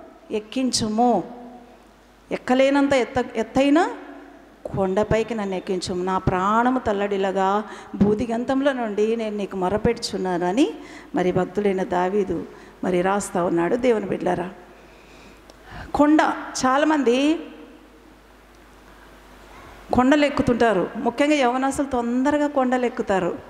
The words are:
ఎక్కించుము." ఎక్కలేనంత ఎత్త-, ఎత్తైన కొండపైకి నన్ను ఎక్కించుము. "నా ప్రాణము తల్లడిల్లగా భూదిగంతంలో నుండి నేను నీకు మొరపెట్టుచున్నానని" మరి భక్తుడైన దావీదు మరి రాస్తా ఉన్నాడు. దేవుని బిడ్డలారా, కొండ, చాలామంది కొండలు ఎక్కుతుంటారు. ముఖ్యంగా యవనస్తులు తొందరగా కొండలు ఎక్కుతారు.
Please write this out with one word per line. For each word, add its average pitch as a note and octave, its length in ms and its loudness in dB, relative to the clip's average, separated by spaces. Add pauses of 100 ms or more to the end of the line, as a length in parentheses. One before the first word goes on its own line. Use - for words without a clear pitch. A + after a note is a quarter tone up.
(320)
ఎక్కించుము." A3 920 0 (1080)
ఎక్కలేనంత C4+ 600 2
ఎత్త-, B3 420 0
ఎత్తైన C#4+ 540 2 (880)
కొండపైకి G#3+ 580 0
నన్ను G3 200 -4
ఎక్కించుము. F3+ 480 -6
"నా F#3 140 -2
ప్రాణము G#3+ 600 0
తల్లడిల్లగా G3 840 0 (320)
భూదిగంతంలో A#3 800 0
నుండి A3 420 0
నేను G#3+ 220 -4
నీకు G3 200 -6
మొరపెట్టుచున్నానని" G3 1160 0 (420)
మరి F3+ 160 0
భక్తుడైన F#3 520 0
దావీదు F#3 600 -2 (380)
మరి F3+ 180 0
రాస్తా F#3+ 420 0
ఉన్నాడు. E3+ 320 0
దేవుని A#3+ 300 2
బిడ్డలారా, F3 440 -2 (1400)
కొండ, D4+ 280 6 (440)
చాలామంది C#4+ 720 2 (2500)
కొండలు C#4 320 6
ఎక్కుతుంటారు. A#3 720 2
ముఖ్యంగా D4 380 0
యవనస్తులు C4+ 520 0
తొందరగా C4 600 0
కొండలు B3+ 380 0
ఎక్కుతారు. G3+ 520 -2 (120)